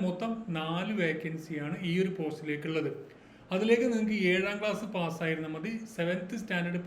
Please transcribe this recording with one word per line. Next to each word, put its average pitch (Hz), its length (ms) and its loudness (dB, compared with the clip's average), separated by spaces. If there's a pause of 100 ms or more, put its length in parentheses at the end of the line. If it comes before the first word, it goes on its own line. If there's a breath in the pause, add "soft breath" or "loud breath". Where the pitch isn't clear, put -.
മൊത്തം 180 280 0 (260)
നാല് 170 360 0 (100)
വേക്കൻസിയാണ് 160 720 -2 (140)
ഈ - 20 2 (100)
ഒരു 185 160 2
പോസ്റ്റിലേക്കുള്ളത്. 151 720 -2 (640 loud breath)
അതിലേക്ക് 233 380 6
നിങ്ങൾക്ക് 214 260 2 (140)
ഏഴാം 196 280 2
ക്ലാസ് 214 260 0 (100)
പാസ്സായിരുന്നാൽ 160 600 -2
മതി. 175 160 -4 (220)
സെവൻത് 180 480 0
സ്റ്റാൻഡേർഡ് 175 440 0